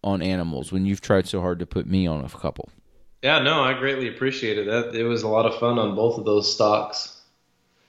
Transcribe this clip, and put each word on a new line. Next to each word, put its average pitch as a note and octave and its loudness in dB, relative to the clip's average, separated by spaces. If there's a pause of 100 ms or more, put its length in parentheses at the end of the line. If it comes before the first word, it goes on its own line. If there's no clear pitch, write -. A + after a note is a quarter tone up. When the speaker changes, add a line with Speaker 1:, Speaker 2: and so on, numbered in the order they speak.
Speaker 1:
on G2 0
animals E2+ -2
when F#2+ 0
you've G2 0
tried F#2+ 2
so G2 -4
hard F2 -2
to F2 -6
put - -4
me F#2 2
on D#2 -2
a D2 -10
couple. - -8 (520)
Speaker 2:
Yeah, C#3+ 4
no, D3 2
I B2+ 2
greatly C3 -2
appreciate A#2+ -2
it. G2+ -2
That, A#2 -2
it A2+ -2
was A#2 0
a A2 -2
lot A2 4
of - 0
fun A#2+ 2
on G2+ 0
both A2+ 2
of G2+ -8
those G#2 2
stocks. - 0 (680)